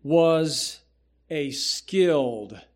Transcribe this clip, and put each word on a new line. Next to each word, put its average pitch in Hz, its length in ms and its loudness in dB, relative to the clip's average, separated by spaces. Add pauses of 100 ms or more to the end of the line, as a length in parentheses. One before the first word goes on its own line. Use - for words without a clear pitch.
was 160 760 2 (500)
a 147 180 -4
skilled. 131 1120 -2 (140)